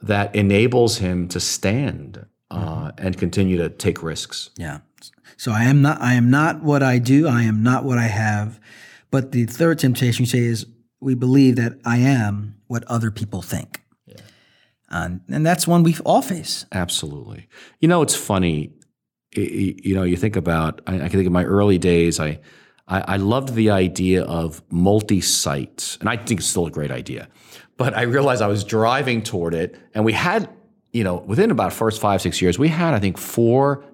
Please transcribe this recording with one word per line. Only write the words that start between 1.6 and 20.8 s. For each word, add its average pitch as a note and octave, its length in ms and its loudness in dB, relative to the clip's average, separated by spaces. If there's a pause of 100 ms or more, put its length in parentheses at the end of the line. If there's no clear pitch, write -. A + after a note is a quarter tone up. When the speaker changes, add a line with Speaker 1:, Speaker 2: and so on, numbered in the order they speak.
Speaker 1:
uh, E2+ 60 -10 (340)
Speaker 2:
Mm-hmm. - 140 -10
Speaker 1:
and F#2 120 -4
continue F#2 400 0
to E2 120 -2
take E2 340 -4
risks. - 540 -10
Speaker 2:
Yeah. D2 220 -10 (580)
So - 140 -4
I A2 140 2
am C#3 180 6
not, C#3+ 180 2
I B2 120 2
am A#2+ 180 6
not D3+ 320 2
what D3 180 2
I C3 160 4
do. C3+ 300 4
I A#2 160 2
am G#2+ 180 2
not B2+ 240 2
what B2 140 0
I A2+ 80 0
have. G#2+ 520 -2 (520)
But C3+ 220 -2
the A#2+ 120 2
third E3 320 0
temptation B2 460 2
you A#2+ 60 2
say B2 100 0
is A#2 260 -2 (340)
we C3+ 140 -2
believe B2+ 440 4
that A#2 160 -2 (120)
I A#2 120 2
am G#2+ 580 0 (100)
what A#2 200 -6
other A2+ 260 -4
people G#2 320 -10
think. - 400 -10 (240)
Speaker 1:
Yeah. - 80 -20 (720)
Speaker 2:
And, F2 400 -6
and D3+ 160 -2
that's F3 220 0
one E3+ 160 6
we E3 200 4
all G3+ 200 2
face. - 480 -8
Speaker 1:
Absolutely. D2 760 -8 (320)
You D#3 80 4
know, E3+ 140 6
it's - 140 0
funny. E2+ 560 0 (680)
I, G#2 40 -2
I, - 420 -4
you G2 100 -2
know, F#2+ 100 0
you F2 140 0
think G#2+ 200 -2
about, D#2+ 500 -2